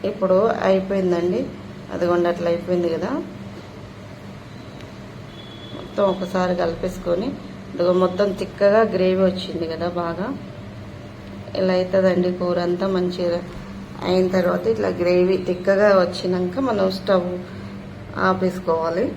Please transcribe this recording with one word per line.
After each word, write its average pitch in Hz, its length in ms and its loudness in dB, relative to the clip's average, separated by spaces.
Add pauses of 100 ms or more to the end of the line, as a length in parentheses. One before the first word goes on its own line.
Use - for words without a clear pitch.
ఇప్పుడు 185 280 2 (320)
అయిపోయిందండి, 190 720 2 (540)
అదిగోండి 175 380 2
అట్లా 170 200 0
అయిపోయింది 175 420 0
కదా. 170 160 -2 (2750)
మొత్తం - 260 -4 (100)
ఒకసారి 180 500 -2
కలిపేసుకొని 185 680 -2 (460)
ఇదిగో 175 180 2 (100)
మొత్తం 185 260 2 (120)
చిక్కగా 202 420 4 (140)
గ్రేవీ 185 320 4
వచ్చింది 180 440 -2
కదా 165 160 -2 (140)
బాగా. 170 260 -4 (1300)
ఇలా 185 180 2
అవుతుందండి 185 520 4 (120)
కూర 175 160 2 (100)
అంతా. 180 200 0 (100)
మంచిగా 180 420 0 (680)
అయిన 185 200 4 (100)
తర్వాత 180 280 2 (100)
ఇట్లా 202 160 0 (120)
గ్రేవీ 180 360 6 (100)
తిక్కగా 196 420 4 (120)
వచ్చినాక 180 560 0 (120)
మనం 202 160 2 (140)
స్టవ్ 180 320 2 (960)
ఆపేసుకోవాలి. 180 880 0